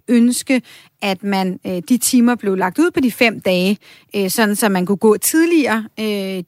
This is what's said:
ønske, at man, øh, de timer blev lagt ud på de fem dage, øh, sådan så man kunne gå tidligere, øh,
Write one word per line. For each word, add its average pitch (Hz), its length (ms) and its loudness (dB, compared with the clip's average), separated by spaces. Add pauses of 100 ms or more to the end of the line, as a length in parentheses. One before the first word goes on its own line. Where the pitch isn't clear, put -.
ønske, 247 540 2 (420)
at 196 200 -4
man, 190 420 -2
øh, 180 240 -6
de 247 80 2
timer 240 380 2
blev 196 200 -4
lagt 185 240 -2
ud 359 120 2
på - 80 -4
de 254 120 2
fem 226 300 0
dage, 185 360 0 (380)
øh, 196 140 0
sådan 208 260 0
så 214 140 0
man 180 160 0
kunne 190 120 -2
gå 214 200 4
tidligere, 311 680 0 (140)
øh, 196 480 -6